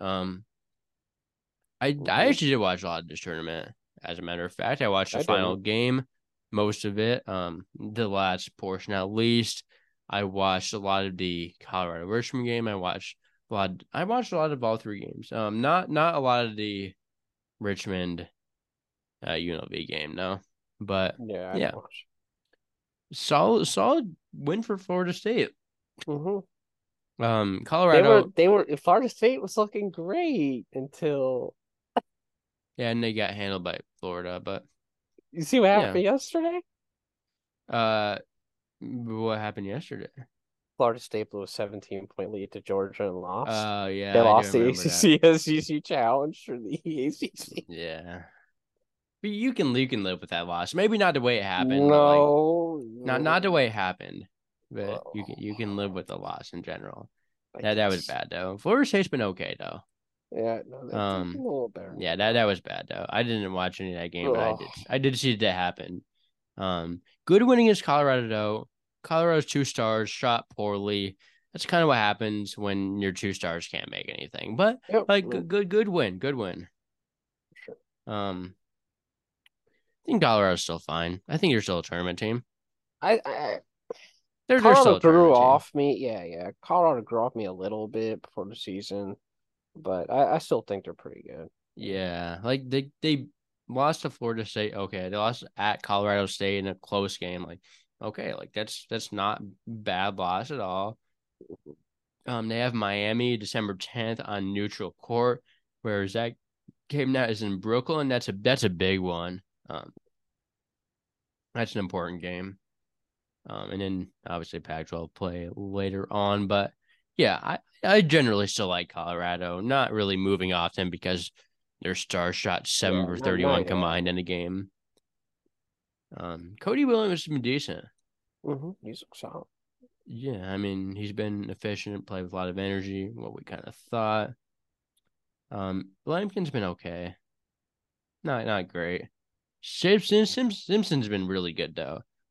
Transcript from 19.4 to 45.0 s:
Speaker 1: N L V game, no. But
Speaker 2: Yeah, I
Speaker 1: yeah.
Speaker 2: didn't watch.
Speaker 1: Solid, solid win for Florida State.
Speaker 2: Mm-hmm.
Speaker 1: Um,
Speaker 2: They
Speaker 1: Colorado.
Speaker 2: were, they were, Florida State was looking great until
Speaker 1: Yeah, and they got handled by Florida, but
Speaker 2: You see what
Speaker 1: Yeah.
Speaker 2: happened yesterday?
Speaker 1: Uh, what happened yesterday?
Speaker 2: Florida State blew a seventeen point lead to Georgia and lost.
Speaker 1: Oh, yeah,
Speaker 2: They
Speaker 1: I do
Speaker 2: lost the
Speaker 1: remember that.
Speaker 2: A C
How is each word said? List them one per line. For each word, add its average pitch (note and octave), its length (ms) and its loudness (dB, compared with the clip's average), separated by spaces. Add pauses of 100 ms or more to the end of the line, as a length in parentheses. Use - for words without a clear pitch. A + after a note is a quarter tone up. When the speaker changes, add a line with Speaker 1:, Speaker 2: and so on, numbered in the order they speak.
Speaker 1:
N D#2+ 60 -6
L - 100 -10
V D#2+ 160 -8
game, D2+ 300 -8
no. F#2 240 -4 (400)
But G2 400 0
Speaker 2:
Yeah, F#2 340 -8
I G2 40 -4
Speaker 1:
yeah. - 100 0
Speaker 2:
didn't - 100 -6
watch. - 280 -20 (1080)
Speaker 1:
Solid, F3 540 4
solid A3 480 2 (180)
win D3+ 280 -2
for G#3+ 160 -4
Florida F3+ 360 -2
State. G3+ 360 -2 (580)
Speaker 2:
Mm-hmm. - 1160 -8
Speaker 1:
Um, G#2+ 360 2
Speaker 2:
They A#2+ 60 -10
Speaker 1:
Colorado. F3 580 8
Speaker 2:
were, - 120 -6
they E3+ 120 8
were, G3+ 180 6 (120)
Florida G#3+ 320 6
State B3+ 320 2
was F#3+ 160 -6
looking G#3 320 0
great F3 840 -2
until C3+ 800 -2 (1200)
Speaker 1:
Yeah, A#2+ 120 -2
and A#2 140 -2
they A2+ 100 -2
got G#2 180 -2
handled G2 320 -4
by F2 160 -6 (200)
Florida, F2+ 440 -8
but G2 220 -8 (680)
Speaker 2:
You E3 120 -8
see B3+ 160 2
what G3 80 8
Speaker 1:
Yeah. G3+ 140 8
Speaker 2:
happened D#3 220 2
yesterday? E4 580 0 (1080)
Speaker 1:
Uh, A2 480 0 (600)
what A2+ 600 -4
happened G#2 280 -6
yesterday? A2 420 -10 (680)
Speaker 2:
Florida A#2+ 220 2
State G#2+ 320 -6
blew G2+ 120 -8
a F#2 40 -10
seventeen G2+ 600 -8
point G2 260 -8
lead G2 180 -8
to G2+ 100 -12
Georgia G2 460 -2
and F2+ 80 -4
lost. F#2+ 380 -6
Speaker 1:
Oh, G#2 340 -2
yeah, G2 240 -4
Speaker 2:
They A2+ 80 8
Speaker 1:
I A#2 40 10
do A2+ 60 8
Speaker 2:
lost G#2+ 220 8
the A2+ 80 6
Speaker 1:
remember B2 240 4
that. - 40 -4
Speaker 2:
A - 20 2
C D#3 280 8